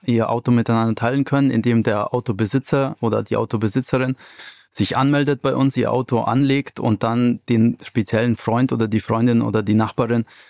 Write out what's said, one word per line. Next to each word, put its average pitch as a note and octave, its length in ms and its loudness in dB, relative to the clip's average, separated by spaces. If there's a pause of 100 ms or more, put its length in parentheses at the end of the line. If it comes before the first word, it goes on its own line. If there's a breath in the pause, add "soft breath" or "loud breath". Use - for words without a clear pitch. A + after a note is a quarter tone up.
ihr A2+ 260 0
Auto A#2+ 220 0
miteinander A2+ 420 2
teilen C3 300 -2
können, C#3 260 2
indem A#2 320 2
der G#2 320 -2
Autobesitzer B2 880 -2
oder A2 240 -2
die A2+ 120 -4
Autobesitzerin B2 800 -2 (540 loud breath)
sich - 260 -2
anmeldet C#3+ 460 2
bei C3 140 0
uns, C3+ 200 2
ihr A2+ 160 0
Auto B2 280 0
anlegt C3+ 580 0
und A2 240 0
dann A#2+ 460 0
den A#2 340 4
speziellen A2+ 540 -2
Freund A#2+ 360 0
oder A2+ 140 0
die G#2+ 140 0
Freundin A#2 420 0
oder A2 200 -2
die G#2 120 0
Nachbarin A2+ 500 0 (260 loud breath)